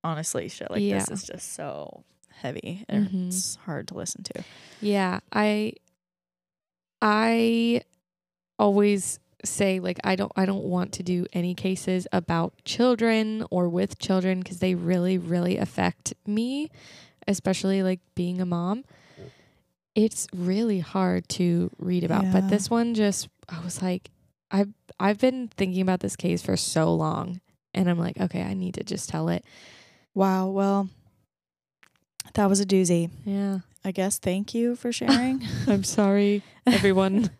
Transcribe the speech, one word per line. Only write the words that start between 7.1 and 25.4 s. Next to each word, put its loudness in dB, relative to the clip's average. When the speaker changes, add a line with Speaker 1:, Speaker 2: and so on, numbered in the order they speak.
Speaker 2:
always 4
say, 0
like, -4
I 2
don't, -4
I 2
don't -2
want -2
to -10
do -2
any -2
cases -2
about 0
children 2
or 2
with -2
children 0
'cause -10
they 2
really, 2
really 0
affect -2
me, -2
especially, 0
like, 0
being -2
a 0
mom. -2
It's 2
really 0
hard 0
to 2
read 0
about, 2
but 4
Speaker 1:
Yeah. 0
Speaker 2:
this 0
one 0
just, 0
I -10
was -8
like, -4
I've, 2
I've 2
been 2